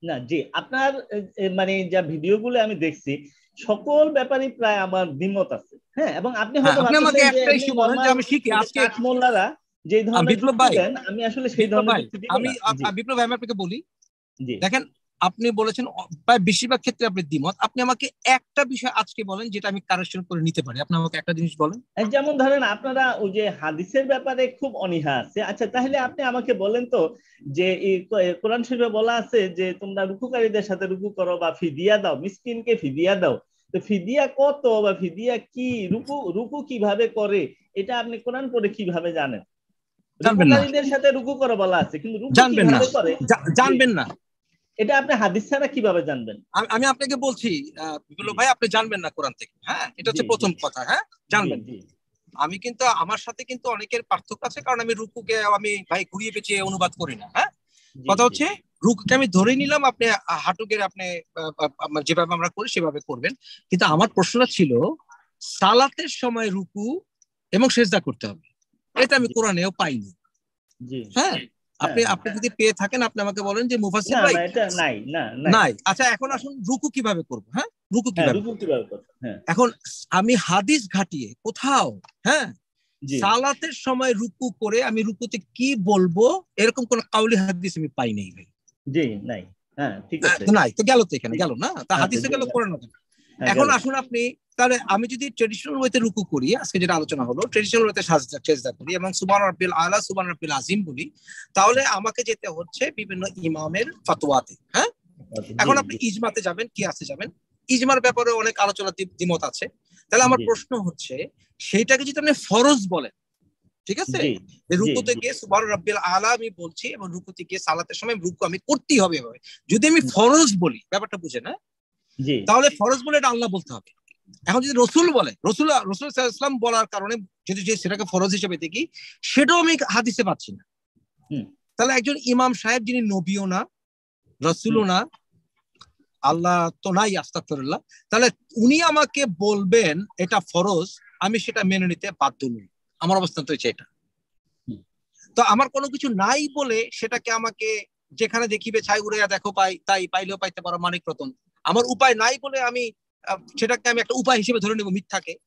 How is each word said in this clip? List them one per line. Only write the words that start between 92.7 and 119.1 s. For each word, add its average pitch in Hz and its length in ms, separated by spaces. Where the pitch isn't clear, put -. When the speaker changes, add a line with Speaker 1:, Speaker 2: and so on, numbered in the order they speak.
Speaker 2:
গেল। 120 120
Speaker 1:
হ্যাঁ, - 120
Speaker 2:
এখন 226 120
Speaker 1:
গেল। 285 80
Speaker 2:
আসুন 262 260
আপনি, 247 380
তাহলে 247 200
আমি 214 200
যদি 262 220
ট্র্যাডিশনাল 226 480
ওয়েতে 262 220
রুকু 220 240
করি, 139 320
আজকে - 240
যেটা 175 160
আলোচনা 151 280
হলো, 123 180
ট্র্যাডিশনাল 226 420
ওয়েতে 208 180
সাজদা, 147 440
সেজদা 131 260
করি 156 240
এবং 185 180
সুবহান 196 280
রাব্বিল 180 300
আলা, 175 300
সুবহান 190 260
রাব্বিল 165 240
আজিম 160 320
বলি, 151 280
তাহলে 233 300
আমাকে 220 400
যেতে 220 240
হচ্ছে 175 440
বিভিন্ন 196 360
ইমামের 165 480
ফতোয়াতে। 135 480
হ্যাঁ, 294 140
Speaker 1:
জি, - 120
Speaker 2:
এখন - 180
আপনি - 240
Speaker 1:
জি। 240 60
Speaker 2:
ইজমাতে 220 340
যাবেন, 185 340
কিয়াসে 175 300
যাবেন, 143 240
ইজমার 254 340
ব্যাপারে 240 300
অনেক 220 280
আলোচনা 202 320
দ্বি-, 190 140
দ্বিমত 175 380
আছে। 151 240
তাহলে 240 140
আমার 254 160
Speaker 1:
জি। 233 60
Speaker 2:
প্রশ্ন 233 340
হচ্ছে 170 480
সেইটাকে 262 440
যদি 277 160
আপনি 302 140
ফরজ 240 560
বলেন, 151 220
ঠিক 214 140
আছে, 370 220
Speaker 1:
জি, 127 140
Speaker 2:
যে 175 60
Speaker 1:
জি, - 0
Speaker 2:
রুকুতে 240 380
Speaker 1:
জি। 233 60
Speaker 2:
গিয়ে 240 140
সুবহান 208 320
রাব্বিল 208 320
আলা 190 300
আমি 233 220
বলছি 170 380
এবং 208 240
রুকুতে 180 320
গিয়ে 180 160
সালাতের 165 360
সময় 233 200
রুকু 180 300
আমি 175 120
করতেই - 420
হবে 175 180